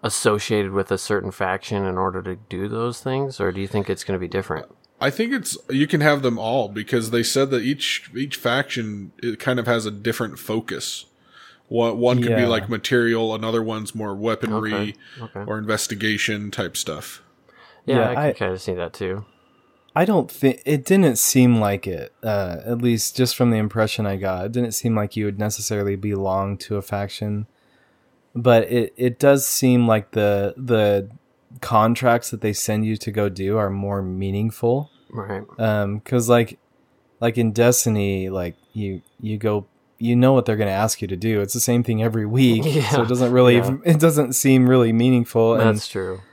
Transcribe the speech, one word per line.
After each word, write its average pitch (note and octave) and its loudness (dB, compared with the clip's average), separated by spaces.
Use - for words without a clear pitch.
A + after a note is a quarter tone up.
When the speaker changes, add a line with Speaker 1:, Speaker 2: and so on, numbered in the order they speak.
Speaker 1:
associated G#2 0
with G2 -2
a G2 -2
certain F#2+ -4
faction G2 -4
in F#2 -4
order F#2+ -4
to F#2+ -8
do F#2+ -8
those A#2 -8
things? C3+ -6
Or G2 -2
do F#2 -8
you G2 -6
think G2+ -4
it's G2 -4
gonna F#2+ -4
be F2+ -8
different? F2+ -6
Speaker 2:
I C3+ 0
think A3+ -4
it's, A3 -6
you C#3 0
can D#3+ 0
have D3 2
them A#2+ 0
all A2+ -2
because A2 -2
they A#2 2
said C3+ 0
that B2+ 0
each, - -4
each C3+ -8
faction, A2+ -4
it A#2 -6
kind B2+ -2
of A#2 -4
has A#2 0
a G#2+ -6
different G#2+ -6
focus. - -8
One, A2+ 0
one B2 2
could A#2 0
be A2 2
Speaker 3:
Yeah. A#2 2
Speaker 2:
like A2 -2
material, A2+ 0
another A2 -2
one's A2 -8
more G#2+ -6
weaponry G#2+ -2
Speaker 1:
Okay. A#2+ -12
Okay. G2+ -10
Speaker 2:
or G#2+ -4
investigation G#2+ -4
type F#2 -6
stuff. - -10
Speaker 1:
Yeah, C3 2
Speaker 3:
Yeah, A#2 2
Speaker 1:
I - -4
can C3 -2
Speaker 3:
I C#3 2
Speaker 1:
kinda F#2 -4
see F#2+ -6
that F2 -8
too. G2 -8
Speaker 3:
I E3+ 2
don't F#3+ 2
think, - 0
it C#3 -2
didn't F3+ 4
seem B2 4
like G2+ -2
it, D#2 -10
uh, G2 -2
at A2+ -4
least A#2 0
just B2+ 0
from A#2+ 2
the A2+ 2
impression G#2+ -2
I G2 -4
got. F#2+ -4
It A2 -6
didn't A#2+ -4
seem A2+ -2
like G#2 -2
you G#2+ -2
would G2+ -4
necessarily G#2 -2
belong G2 -2
to - -6
a G2 -6
faction, G#2 -6
but A#2 4
it, A#2+ 0
it A#2+ 0
does C#3 6
seem B2 4
like A2 2
the, G2+ 2
the G#2+ 2
contracts A#2 2
that G#2+ -10
they G#2+ 0
send G#2+ -2
you A2 -2
to - -8
go G#2 0
do F#2+ -2
are G#2 0
more G2 -4
meaningful. G2+ -2
Speaker 1:
Right. G#2 -8
Speaker 3:
Um, G#2+ -2
'cause, A#2+ -2
like, A#2 2
like, A#2 0
in A2+ 2
Destiny, G#2 2
like, F2+ -6
you, G2 -6
you G#2+ -4
go, G#2 -2
you A#2 0
know B2+ 6
what B2 4
they're G#2+ 0
gonna G#2 0
ask G#2 0
you G#2 -6
to F#2+ -6
do. G#2+ 0
It's G2+ -2
the A#2+ -2
same A#2+ 2
thing A2 0
every A2+ 0
week, A#2+ 4
Speaker 1:
<laughs> D3 0
Yeah. C3 0
Speaker 3:
so C3+ 2
it A2 0
doesn't B2 2
really B2 8
Speaker 1:
Yeah. A#2+ 6
Speaker 3:
even, C3 -2
it D#3+ 6
doesn't D3 4
seem C3 6
really B2 6
meaningful. A#2 4
And A2 4
Speaker 1:
That's G#2 -8
true. F#2+ -6